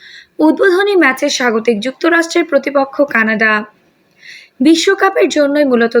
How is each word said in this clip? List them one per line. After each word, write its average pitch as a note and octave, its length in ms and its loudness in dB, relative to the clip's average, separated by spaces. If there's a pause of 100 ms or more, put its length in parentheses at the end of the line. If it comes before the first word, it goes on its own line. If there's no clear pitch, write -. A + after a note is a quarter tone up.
(380)
উদ্বোধনী G4 580 2
ম্যাচে C#4 340 0
স্বাগতিক A3+ 500 -2
যুক্তরাষ্ট্রের E4 640 -2
প্রতিপক্ষ C#4 520 -2 (140)
কানাডা। A3 440 0 (1040)
বিশ্বকাপের F#4+ 680 2
জন্যই C#4+ 420 0
মূলত A#3 300 0